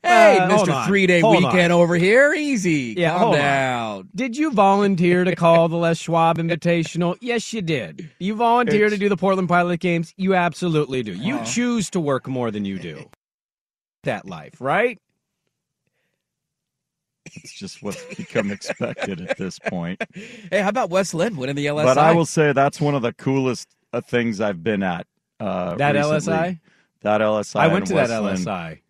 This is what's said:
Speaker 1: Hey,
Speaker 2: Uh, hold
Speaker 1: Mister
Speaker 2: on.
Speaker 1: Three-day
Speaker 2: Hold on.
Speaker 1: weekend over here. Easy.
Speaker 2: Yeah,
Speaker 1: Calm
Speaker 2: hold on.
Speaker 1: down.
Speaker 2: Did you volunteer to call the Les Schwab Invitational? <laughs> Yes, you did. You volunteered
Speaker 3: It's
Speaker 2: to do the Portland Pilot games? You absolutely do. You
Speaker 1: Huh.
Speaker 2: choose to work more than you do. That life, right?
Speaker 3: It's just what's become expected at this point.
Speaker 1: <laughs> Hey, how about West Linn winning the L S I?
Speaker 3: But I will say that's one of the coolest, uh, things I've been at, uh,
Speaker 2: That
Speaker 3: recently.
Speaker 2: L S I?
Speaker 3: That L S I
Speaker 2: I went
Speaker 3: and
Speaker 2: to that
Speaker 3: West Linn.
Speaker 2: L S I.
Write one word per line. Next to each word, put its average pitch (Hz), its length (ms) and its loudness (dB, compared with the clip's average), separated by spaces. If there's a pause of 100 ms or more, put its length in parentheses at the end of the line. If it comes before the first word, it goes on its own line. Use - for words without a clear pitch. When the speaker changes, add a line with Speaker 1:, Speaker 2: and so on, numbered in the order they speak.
Speaker 1:
Hey, 247 360 6
Speaker 2:
Uh, 180 100 2
hold 185 40 2
Speaker 1:
Mister 208 200 4
Speaker 2:
on. 131 160 -2
Speaker 1:
Three-day 185 320 4
Speaker 2:
Hold 165 240 6
on. - 80 -
Speaker 1:
weekend 175 220 4
over 175 220 4
here. 214 380 4
Easy. 180 640 -2
Speaker 2:
Yeah, 160 140 2
Speaker 1:
Calm 180 100 0
Speaker 2:
hold 214 140 4
on. 147 60 2
Speaker 1:
down. 123 760 -2
Speaker 2:
Did 240 220 -4
you 311 140 -2
volunteer 196 720 4
to 180 100 0
call 165 320 4
the 165 80 -2
Les 170 240 0
Schwab 165 380 2
Invitational? 170 800 -2
<laughs> - 40 -20
Yes, 240 320 -4
you 220 80 -6
did. 151 560 -6
You 196 180 -4
volunteered 226 520 2
Speaker 3:
It's 208 80 0
Speaker 2:
to 196 40 -6
do 202 100 2
the 196 80 0
Portland 190 320 0
Pilot 175 320 2
games? 170 340 -2
You 190 200 0
absolutely 156 680 -2
do. 107 100 -8
You 175 260 -4
Speaker 1:
Huh. - 60 -8
Speaker 2:
choose 240 460 -2
to 190 80 -4
work 143 280 -2
more 127 220 -2
than 104 160 -6
you 98 140 -6
do. 78 300 -14 (960)
That 110 220 -6
life, 82 360 -16
right? 196 380 -2 (2500)
Speaker 3:
It's - 100 -20
just - 300 -16
what's 101 200 -10 (120)
become 107 360 -4
expected 156 680 -8
at 180 160 -8
this - 220 -10
point. 90 500 -8
Speaker 1:
<laughs> - 60 -20 (360)
Hey, 196 100 0
how 190 80 0
about 214 200 -4
West 185 240 -2
Linn 180 220 -2
winning 135 200 -6
the 143 120 -4
L 147 120 -2
S 151 60 2
I? 127 80 6
Speaker 3:
But 131 60 4
I 160 140 6
will 165 120 4
say 151 280 2
that's 139 280 2
one 147 140 0
of 135 80 0
the 117 100 -2
coolest, 135 540 -2 (260)
uh, 120 80 -2
things 117 400 -2
I've 98 220 -4
been 104 180 0
at, 90 240 -4 (340)
uh, 92 360 -4
Speaker 2:
That 143 200 0
Speaker 3:
recently. 143 40 0
Speaker 2:
L 151 140 0
S 151 140 -2
I? 165 320 -4 (420)
Speaker 3:
That 107 200 0
L 107 160 0
S - 180 -6
I 139 100 2
Speaker 2:
I - 20 4
went 190 120 2
Speaker 3:
and 190 80 -6
Speaker 2:
to 185 80 -4
that 151 40 2 (100)
Speaker 3:
West - 20 -2
Linn. 110 120 -4
Speaker 2:
L 98 60 -4
S 92 180 -4
I. 85 420 -10